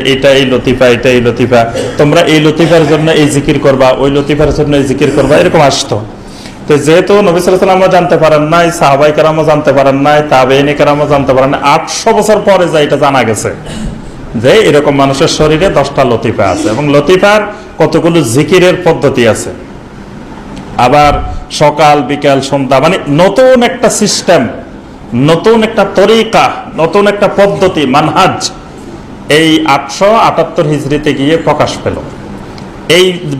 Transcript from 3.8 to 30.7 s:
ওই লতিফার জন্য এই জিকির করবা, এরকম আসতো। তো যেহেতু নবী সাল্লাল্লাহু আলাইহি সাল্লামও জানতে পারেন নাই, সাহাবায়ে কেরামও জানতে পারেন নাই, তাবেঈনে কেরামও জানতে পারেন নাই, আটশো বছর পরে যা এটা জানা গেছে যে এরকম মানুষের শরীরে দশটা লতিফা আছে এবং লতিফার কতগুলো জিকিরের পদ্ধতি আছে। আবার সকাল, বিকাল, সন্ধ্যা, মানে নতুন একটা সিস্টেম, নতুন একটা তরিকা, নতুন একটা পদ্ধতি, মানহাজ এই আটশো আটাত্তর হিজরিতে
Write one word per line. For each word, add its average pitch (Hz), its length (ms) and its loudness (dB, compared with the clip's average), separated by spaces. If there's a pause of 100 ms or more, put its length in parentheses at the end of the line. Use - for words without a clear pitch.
ওই 131 200 0
লতিফার 143 420 0
জন্য 143 220 0
এই 139 80 2
জিকির 131 320 0
করবা, 139 220 2
এরকম 175 240 2
আসতো। 135 340 0 (720)
তো 151 100 2
যেহেতু 165 360 2
নবী 185 260 2
সাল্লাল্লাহু 180 160 2
আলাইহি 185 100 0
সাল্লামও 190 260 2
জানতে 170 260 2
পারেন 151 260 2
নাই, 170 280 2
সাহাবায়ে 147 420 2
কেরামও 156 300 0
জানতে 151 300 2
পারেন 139 240 2
নাই, 147 200 2 (120)
তাবেঈনে 135 440 2
কেরামও 147 340 0
জানতে 139 260 0
পারেন 131 160 2
নাই, 143 140 -4
আটশো 156 500 -2
বছর 208 260 2
পরে 185 280 2
যা 156 120 0
এটা 147 180 0
জানা 139 260 0
গেছে 107 280 -4 (840)
যে 120 180 2
এরকম 147 420 2
মানুষের 139 320 0
শরীরে 156 420 0
দশটা 147 340 -2
লতিফা 117 420 -2
আছে 98 240 -2
এবং 117 200 -4
লতিফার 185 520 2 (360)
কতগুলো 160 440 2
জিকিরের 151 640 2
পদ্ধতি 131 440 0
আছে। 104 240 -2 (1300)
আবার 143 360 4 (380)
সকাল, 147 500 2
বিকাল, 139 400 0
সন্ধ্যা, 135 380 0
মানে 165 180 0 (120)
নতুন 240 540 4
একটা 226 260 0
সিস্টেম, 170 580 0 (680)
নতুন 165 500 2
একটা 214 200 -2 (120)
তরিকা, 208 500 2 (320)
নতুন 202 300 0
একটা 202 280 0
পদ্ধতি, 190 500 0
মানহাজ 156 640 0 (800)
এই 160 200 2 (180)
আটশো 143 480 -2
আটাত্তর 165 520 0
হিজরিতে 147 460 -2